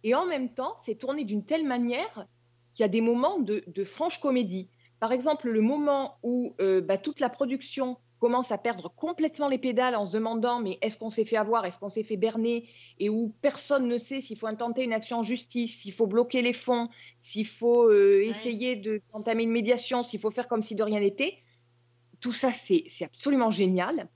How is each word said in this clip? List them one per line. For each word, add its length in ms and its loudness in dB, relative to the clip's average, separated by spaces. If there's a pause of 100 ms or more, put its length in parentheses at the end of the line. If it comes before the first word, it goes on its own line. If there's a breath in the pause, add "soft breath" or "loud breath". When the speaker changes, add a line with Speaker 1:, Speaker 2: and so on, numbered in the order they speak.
Speaker 1:
Et 100 2
en 120 2
même 280 -4
temps, 300 -6
c'est 100 -4
tourné 300 -4
d'une 200 -4
telle 220 -2
manière 600 -4 (460)
qu'il 100 2
y 20 4
a 20 2
des 120 2
moments 400 2
de, 260 0
de 180 -6
franche 360 -4
comédie. 480 0 (320 soft breath)
Par 100 0
exemple, 380 0
le 140 4
moment 600 2
où, 380 -2
euh, 200 4
bah, 160 0
toute 220 -6
la 120 0
production 680 -4 (240)
commence 320 2
à 60 -2
perdre 380 -4
complètement 520 -2
les 100 0
pédales 360 0
en 120 0
se 60 -8
demandant « 500 0
mais 180 -4
est-ce 160 -4
qu'on 140 -8
s'est 160 0
fait 100 0
avoir, 300 2
est-ce 120 -8
qu'on 120 -10
s'est 140 -4
fait 120 -4
berner ?» 540 0 (280 loud breath)
et 120 0
où 320 -2
personne 440 0
ne 120 0
sait 240 -6
s'il 160 -12
faut 80 -8
intenter 360 -4
une 120 -2
action 240 -4
en 40 -2
justice, 560 -4
s'il 140 -14
faut 140 0
bloquer 340 2
les 140 0
fonds, 340 -2 (320 loud breath)
s'il 260 -6
faut, 440 4
euh, 320 8
Speaker 2:
Oui. 60 0
Speaker 1:
essayer 480 -4
de, 260 -6 (100)
d'entamer 300 -2
une 80 0
médiation, 520 0
s'il 180 -6
faut 100 -2
faire 180 -6
comme 140 -2
si 120 -8
de 80 -2
rien 180 0
n'était. 380 0 (840 soft breath)
Tout 120 -6
ça, 200 2
c'est, 360 2
c'est 160 -10
absolument 460 0
génial. 640 0